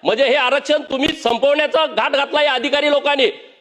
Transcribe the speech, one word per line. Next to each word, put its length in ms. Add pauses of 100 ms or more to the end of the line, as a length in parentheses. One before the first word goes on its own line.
म्हणजे 200
हे 100
आरक्षण 480
तुम्ही 260
संपवण्याचा 760
घाट 240
घातला 320
या 100
अधिकारी 380
लोकांनी. 400 (300)